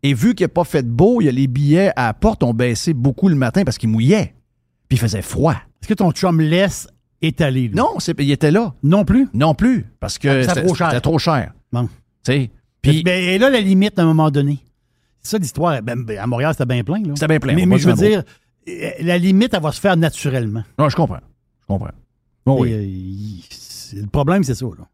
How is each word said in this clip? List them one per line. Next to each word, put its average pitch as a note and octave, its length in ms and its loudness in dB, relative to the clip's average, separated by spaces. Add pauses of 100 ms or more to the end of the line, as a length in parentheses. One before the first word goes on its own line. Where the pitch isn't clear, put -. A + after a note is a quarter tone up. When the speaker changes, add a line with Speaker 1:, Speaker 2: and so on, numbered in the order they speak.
Speaker 1:
Et C#3 100 2
vu C#3+ 200 2
qu'il F#3 120 0
a D#3+ 40 0
pas F3+ 140 0
fait C3+ 240 -2
beau, F#3+ 340 4
il F3 40 2
y C#3+ 40 4
a - 20 -2
les C3+ 160 0
billets C#3+ 480 2
à B2 120 0
la A2 60 -2
porte - 300 0
ont A#2+ 100 0
baissé A#2+ 400 -2
beaucoup C3+ 360 0
le D#3+ 60 2
matin C3+ 280 0
parce B2 140 -2
qu'il A2+ 120 -2
mouillait. A#2+ 440 2 (560)
Puis B2+ 80 2
il - 20 2
faisait A2 220 -2
froid. D3 320 -2
Speaker 2:
Est-ce - 340 -12
que G#3+ 60 0
ton F3+ 180 0
chum D#3+ 300 0
laisse E3+ 460 0 (340)
étaler, C3+ 460 -2
lui ? G2+ 80 -6
Speaker 1:
Non, B3 240 -2
c'est, E3 200 -6
il C#3+ 120 0
était D3 200 2
là. G#3 220 0 (100)
Speaker 2:
Non F3 220 4
plus ? A#3+ 280 2
Speaker 1:
Non C#3+ 200 2
plus, A3 320 0 (140)
parce - 180 -8
que - 100 -2
Speaker 2:
Ah, C3+ 140 2
c'était F3 140 2
Speaker 1:
c'était, - 100 -2
Speaker 2:
trop F3+ 100 2
cher. E3+ 140 -2
Speaker 1:
c'était D3 120 -2
trop D#3+ 180 0
cher. C#3+ 340 -2 (180)
Speaker 2:
Bon. A#2+ 120 -2
Speaker 1:
Tu A#2 60 -4 (340)
sais, B2+ 280 -2 (300)
puis D#3 220 2
Speaker 2:
Ben, F3+ 200 0
et F#3 140 0
là, B3+ 120 4
la B3 120 2
limite, G3 380 2
à - 20 4
un E3+ 40 4
moment D#3+ 260 2
donné. C#3+ 280 0 (600)
C'est - 100 -12
ça A3 60 -2
l'histoire. D3+ 460 -2
Ben, A#2+ 200 -6
ben, A2 140 -8
à G2 80 -8
Montréal, B2 280 -2
c'était C3+ 120 -2
bien B2 180 -2
plein, F3 200 -4
là. D#3+ 100 -4
Speaker 1:
C'était C#3+ 140 -4
bien D#3 120 2
plein. C3 140 -2
Speaker 2:
Mais, F3 100 2
Speaker 1:
On F3+ 40 4
Speaker 2:
mais F#3 100 6
Speaker 1:
va - 40 2
Speaker 2:
je D3 80 4
veux F3 60 6
Speaker 1:
dire G3+ 280 2 (420)
Speaker 2:
dire, E3+ 180 -12
euh, D#3+ 60 -8 (120)
la F3 180 0
limite, F#3+ 340 2
elle F#3 80 -2
va D3+ 100 -2
se - 80 -10
faire F#3+ 180 2
naturellement. B2+ 680 -2 (160)
Speaker 1:
Non, D3 100 2
je - 60 -4
comprends. D3 240 -2 (420)
Je - 60 -20
comprends. - 240 -4 (540)
Bon, C3+ 120 2
Speaker 2:
Et, B2+ 40 2
Speaker 1:
oui. A#2+ 120 0
Speaker 2:
euh, G#2+ 100 -4
il, F#2+ 680 -10
c'est, - 500 -18
le G#2 60 -10
problème, D#3+ 360 0
c'est B2 120 -2
ça, B2+ 100 -10
là. E2+ 280 -12